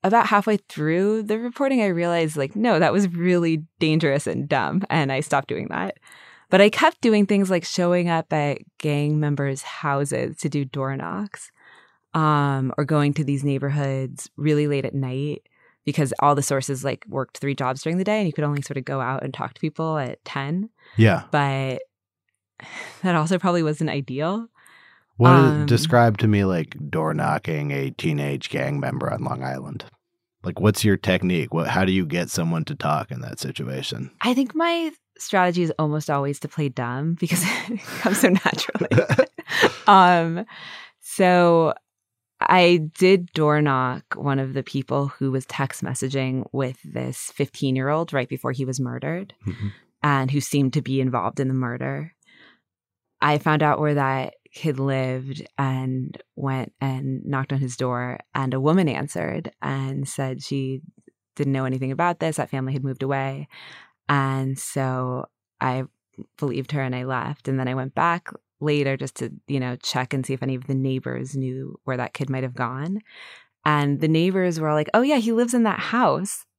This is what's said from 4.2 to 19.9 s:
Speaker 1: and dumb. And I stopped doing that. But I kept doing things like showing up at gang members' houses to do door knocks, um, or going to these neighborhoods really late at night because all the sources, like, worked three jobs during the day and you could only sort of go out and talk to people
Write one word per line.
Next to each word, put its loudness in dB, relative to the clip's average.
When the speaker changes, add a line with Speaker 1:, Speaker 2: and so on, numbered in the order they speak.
Speaker 1:
and -4
dumb. 0
And 0
I -2
stopped 0
doing -4
that. -6
But 6
I 8
kept 2
doing 4
things 2
like 0
showing 2
up 0
at 0
gang 0
members' -2
houses -4
to -4
do 0
door -4
knocks, -10
um, 2
or 0
going 2
to -2
these -2
neighborhoods -2
really 2
late 0
at -6
night -4
because 0
all 6
the 0
sources, -2
like, -4
worked -6
three -2
jobs -4
during -2
the 0
day 0
and 0
you 0
could -2
only 0
sort -8
of -6
go -4
out -4
and -8
talk -6
to -16
people -4